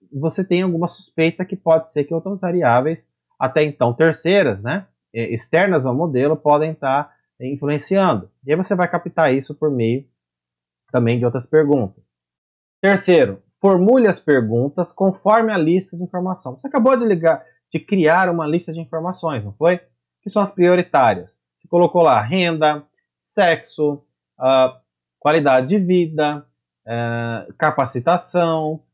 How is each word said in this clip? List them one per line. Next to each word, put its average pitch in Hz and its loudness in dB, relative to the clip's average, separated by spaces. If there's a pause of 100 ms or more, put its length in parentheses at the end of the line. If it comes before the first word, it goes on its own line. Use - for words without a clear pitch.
(120)
você 156 -4
tem 180 -2
alguma 180 -2
suspeita - -4
que 190 -8
pode 160 0
ser 147 -2
que 170 -6
outras 190 -6
variáveis, 160 0 (320)
até 131 -2
então 127 -2
terceiras, 160 0
né, 160 -6 (280)
é, 113 -6
externas 160 0
ao 127 -2
modelo, 147 0
podem 151 0
estar 143 -4 (260)
influenciando. 143 -2 (140)
E 135 -8
aí 151 2
você 190 -4
vai 180 0
captar 160 -2
isso 135 -4
por 156 -2
meio 123 -2 (840)
também 123 0
de 117 -2
outras 120 -4
perguntas. 143 0 (800)
Terceiro, 180 2 (180)
formule 202 4
as 185 0
perguntas 131 0
conforme 214 0
a 196 -2
lista 175 0
de 175 -10
informação. 180 -8
Você - -16
acabou 269 2
de 240 -2
ligar, 165 0 (260)
de 170 -6
criar 180 0
uma 165 -4
lista 165 -4
de 165 -10
informações, 160 -8
não 101 -12
foi? 175 0 (440)
Que 202 -12
são 208 0
as 196 -4
prioritárias. 160 0 (220)
Você - -20
colocou 175 2
lá 131 4
renda, 156 0 (380)
sexo, 156 -2 (360)
ah, 131 2 (380)
qualidade 143 2
de 196 0
vida, 160 0 (400)
eh, 117 -6 (100)
capacitação, 160 -2 (140)